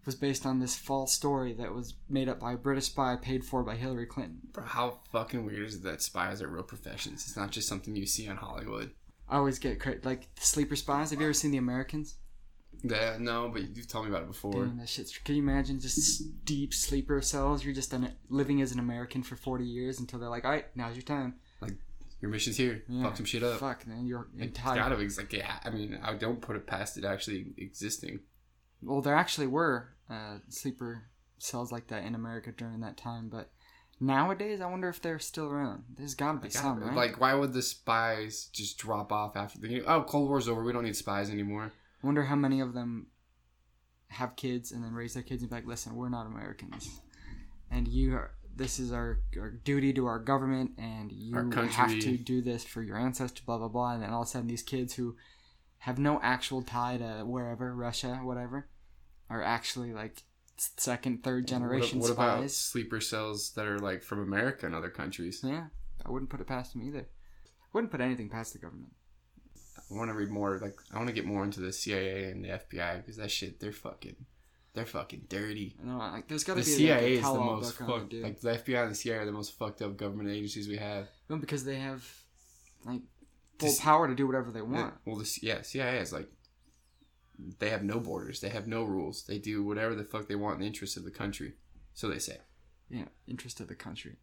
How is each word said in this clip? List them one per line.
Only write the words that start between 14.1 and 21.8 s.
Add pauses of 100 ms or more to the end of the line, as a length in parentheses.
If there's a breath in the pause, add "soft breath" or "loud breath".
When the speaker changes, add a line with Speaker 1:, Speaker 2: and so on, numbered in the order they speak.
Speaker 2:
about
it
before.
Speaker 1:
Damn,
that
shit's,
can
you
imagine
just
s-, (280)
deep
sleeper
cells?
You're
just
an, (140)
living
as
an
American
for
forty
years
until
they're
like,
"All
right,
now's
your
time." (240 soft breath)
Speaker 2:
Like, (480)